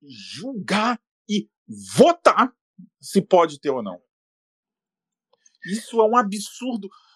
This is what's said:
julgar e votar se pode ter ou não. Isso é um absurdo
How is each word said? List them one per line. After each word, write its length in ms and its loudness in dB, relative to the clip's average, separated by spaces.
julgar 1000 -6
e 200 -4
votar 560 4
se 220 0
pode 380 2
ter 100 -6
ou 120 -4
não. 200 -12
Isso 360 -4
é 40 6
um 120 2
absurdo 720 -6